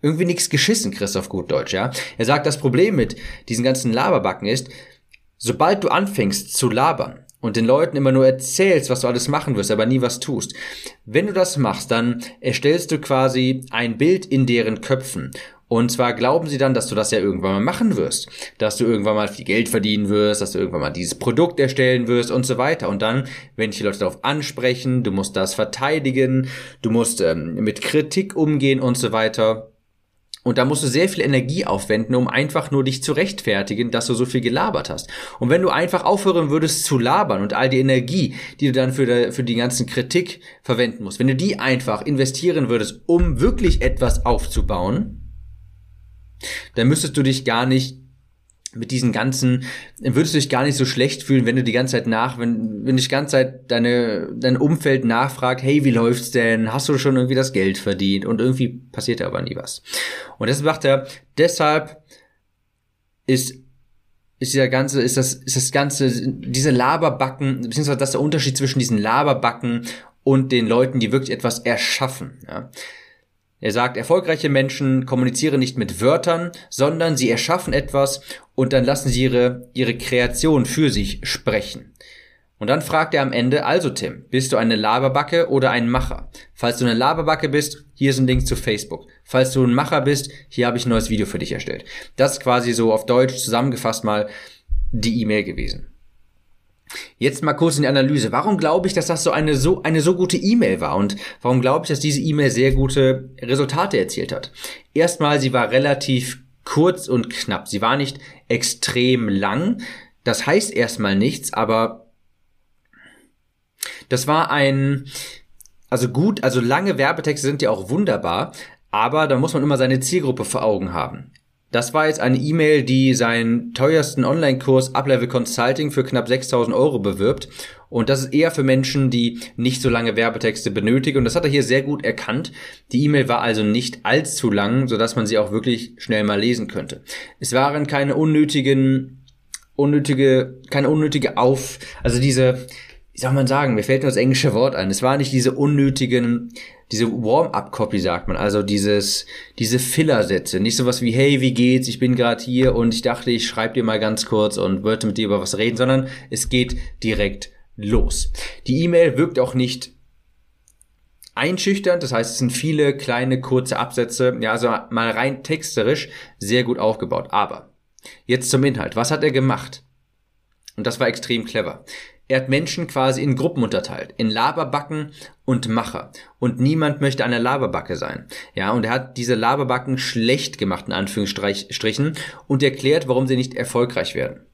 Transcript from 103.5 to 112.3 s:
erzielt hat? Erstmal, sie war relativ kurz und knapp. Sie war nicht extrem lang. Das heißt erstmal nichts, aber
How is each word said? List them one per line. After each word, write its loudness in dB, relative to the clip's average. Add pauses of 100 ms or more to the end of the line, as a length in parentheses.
erzielt -4
hat? -10 (440)
Erstmal, 2
sie 0
war 2
relativ 0 (220)
kurz 2
und 0
knapp. -6
Sie -4
war 2
nicht -4 (300)
extrem 0
lang. 0 (420)
Das -2
heißt 2
erstmal 0
nichts, 0
aber 0 (2000)